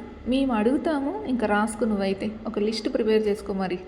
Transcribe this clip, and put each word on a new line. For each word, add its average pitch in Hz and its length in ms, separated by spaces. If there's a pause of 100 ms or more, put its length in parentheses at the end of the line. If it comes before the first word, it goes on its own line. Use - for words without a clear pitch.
(280)
మేము 262 260
అడుగుతాము, 285 760
ఇంకా 240 200
రాసుకో 214 380
నువ్వైతే, 202 460 (160)
ఒక 214 120
లిస్ట్ 220 340
ప్రిపేర్ 220 340
చేసుకో 202 260
మరి" 185 340